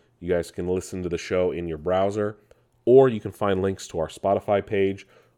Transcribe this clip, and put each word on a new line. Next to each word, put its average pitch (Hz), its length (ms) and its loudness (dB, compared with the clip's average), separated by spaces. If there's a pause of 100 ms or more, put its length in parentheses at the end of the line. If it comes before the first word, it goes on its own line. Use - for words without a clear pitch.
(200)
You 87 140 -2
guys 85 160 -2
can 90 180 -8
listen 92 360 -4
to 87 60 -4
the 87 80 -4
show 92 340 -2
in 85 160 -6
your 80 100 -8
browser, 101 600 -2 (480)
or 131 220 10
you 113 120 -2
can 104 120 -10
find 98 300 0
links 98 280 -4
to 85 100 -8
our 78 80 -2
Spotify 98 580 -2
page, 98 400 -2 (320)